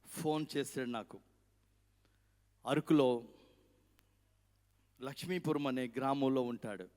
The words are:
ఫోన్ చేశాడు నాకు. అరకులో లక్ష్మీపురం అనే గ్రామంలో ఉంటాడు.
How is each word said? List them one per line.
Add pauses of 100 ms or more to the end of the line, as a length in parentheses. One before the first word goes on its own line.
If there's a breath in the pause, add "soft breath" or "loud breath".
ఫోన్ (100)
చేశాడు
నాకు. (1500)
అరకులో (1800 soft breath)
లక్ష్మీపురం
అనే
గ్రామంలో
ఉంటాడు.